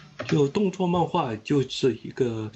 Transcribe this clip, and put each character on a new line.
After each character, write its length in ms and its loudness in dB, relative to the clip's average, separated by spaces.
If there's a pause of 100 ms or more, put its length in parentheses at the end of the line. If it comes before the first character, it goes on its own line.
(280)
就 200 4
动 240 2
作 140 -2
漫 180 2
画 340 0
就 260 0
是 400 0
一 80 -10
个， 440 -2